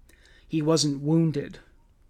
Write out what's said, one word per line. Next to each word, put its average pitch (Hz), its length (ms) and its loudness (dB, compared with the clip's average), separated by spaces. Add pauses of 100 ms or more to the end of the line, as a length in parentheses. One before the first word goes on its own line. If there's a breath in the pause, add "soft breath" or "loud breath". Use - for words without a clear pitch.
(480 soft breath)
He 156 140 -2
wasn't 147 400 0
wounded. 156 560 0 (520)